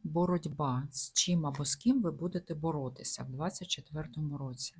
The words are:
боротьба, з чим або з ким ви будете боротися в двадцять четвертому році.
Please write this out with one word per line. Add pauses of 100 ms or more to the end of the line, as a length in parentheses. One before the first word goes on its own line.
боротьба,
з
чим
або
з
ким
ви
будете
боротися
в
двадцять
четвертому
році.